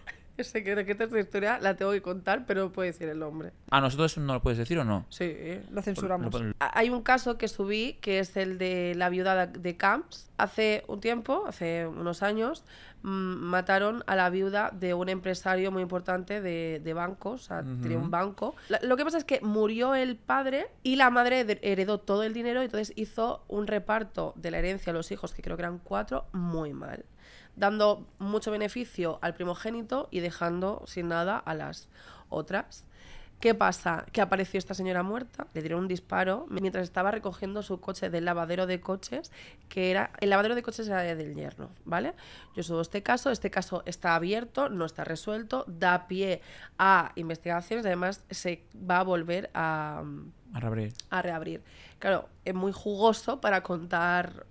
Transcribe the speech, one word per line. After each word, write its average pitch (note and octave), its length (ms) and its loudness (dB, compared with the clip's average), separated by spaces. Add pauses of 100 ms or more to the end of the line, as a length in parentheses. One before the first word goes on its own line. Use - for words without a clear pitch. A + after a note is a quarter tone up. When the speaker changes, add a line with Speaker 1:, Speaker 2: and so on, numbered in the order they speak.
(360)
Speaker 1:
Es A#3+ 120 -4
secreto, G3+ 380 0
que G3+ 60 -2
esta A3+ 280 0
historia G3+ 400 2
la G3 160 4
tengo G3 160 0
que G3+ 80 2
contar, F#3+ 460 0
pero F#3+ 160 2
no F#3 100 -2
puedo F#3 140 0
decir E3+ 240 -4
el D3+ 80 -4
nombre. D#3 340 -6 (180)
Speaker 2:
¿A C3+ 120 8
nosotros C#3 340 2
no C#3+ 160 0
lo B2+ 80 0
puedes B2 180 4
decir B2 200 0
o C#3+ 60 2
no? G#2 260 2
Speaker 1:
Sí. E3+ 260 -4 (340)
Speaker 3:
Lo G3+ 120 -4
censuramos. F#3 420 -2
Speaker 2:
Lo A#2 60 0
pon- A2+ 300 -2
Speaker 1:
A-, - 180 2
hay A#3 100 6
un B3 140 0
caso B3 340 4
que A3+ 100 -2
subí, G#3+ 540 -2
que G3 200 2
es F#3 180 -2
el F#3+ 180 0
de F3+ 400 0
la F3+ 140 4
viuda F#3 380 4
de, F3+ 120 -12
de F3 160 -2
Camps. - 640 0
Hace G#3+ 500 2
un G3+ 140 -6
tiempo, A#3+ 440 0
hace E3 400 -2
unos E3+ 360 -4
años, A3 420 0 (380)
mm, G3 80 -6
mataron F#3+ 960 0
a F#3+ 100 2
la F3+ 140 4
viuda G3 420 0
de F3+ 220 -2
un F3+ 160 0
empresario F#3 600 0
muy F#3+ 100 0
importante F3+ 580 -2
de, E3 420 -4
de D#3+ 120 -4
bancos, F#3+ 480 -6
o - 20 -20
sea, E3 160 -8
Speaker 2:
Ujú. B2+ 220 -6
Speaker 1:
tenía D#3+ 160 0
un D#3+ 120 -2
banco. G3 440 -2 (160)
La-, G3 120 2
lo B3+ 140 4
que C#4+ 80 0
pasa D#4+ 140 0
es D4 60 -2
que - 180 0
murió A3 520 2
el B3+ 220 0
padre C4+ 520 0 (140)
y B3+ 140 2
la C4 140 8
madre B3 340 6
de-, G#3 180 2
heredó G3+ 380 2
todo G3+ 220 2
el A3 100 0
dinero, A#3+ 300 0
y - 20 0
entonces G#3+ 320 -4
hizo A3+ 500 -2
un G3+ 200 -2
reparto G#3 680 0
de E3 160 -6
la E3+ 80 -2
herencia F#3 320 0
a - 20 -2
los E3 180 -4
hijos, F#3+ 220 -6
que - 80 -8
creo E3+ 160 -4
que F3 60 -4
eran F3 200 -6
cuatro, G#3 480 -4
muy E3 400 -2
mal, - 320 -10 (520)
dando G#3 500 4 (120)
mucho G#3 340 -2
beneficio G#3 680 -4
al E3+ 120 -2
primogénito A3+ 760 -4
y F3+ 100 -4
dejando F3 640 -2
sin E3+ 220 -6
nada E3+ 280 0
a - 180 -6
las D3+ 340 -10 (420)
otras. - 560 -4 (520)
¿Qué A3+ 160 6
pasa? F3+ 580 2
Que A3+ 100 2
apareció F#3+ 340 2
esta F#3+ 160 -4
señora F#3 300 0
muerta, A3+ 500 -6
le D#3+ 80 -6
dieron E3 200 -2
un F#3+ 80 0
disparo F#3 600 0
mientras F#3+ 360 -2
estaba F#3 260 0
recogiendo G#3 520 -4
su F#3+ 180 -6
coche - 280 -6
del E3+ 160 -2
lavadero F3 420 0
de F3+ 140 -2
coches, G3 500 -6 (380)
que F#3 220 0
era, F#3+ 200 0 (100)
el G3+ 100 2
lavadero G#3 240 4
de A#3+ 80 -2
coches A3+ 260 -6
era F#3+ 140 0
del D#3+ 320 -4
yerno, C#3+ 360 -10 (140)
¿vale? E3+ 300 -2 (400)
Yo F#3 80 -4
subo E3 180 -2
este G3+ 220 -4
caso, B3 280 2
este G3+ 200 -2
caso - 340 -2
está F3 300 0
abierto, A3+ 560 0
no E3+ 160 0
está D3+ 180 -8
resuelto, G#3+ 600 -4
da F3+ 400 2
pie F#3 340 0 (380)
a F#3+ 380 8
investigaciones, E3+ 680 -2
además F#3 460 0
se F3 320 -4 (260)
va F3+ 120 6
a - 40 6
volver F3 500 0
a D#3 480 -2 (520)
Speaker 2:
A B2 60 -4
reabrir. A2 340 -2 (160)
Speaker 1:
a F#3 100 0
reabrir. E3 420 -4 (360)
Claro, - 300 2 (160)
es F#3 100 -2
muy F#3+ 180 0
jugoso G#3+ 680 2
para G3 220 4
contar, F3 880 0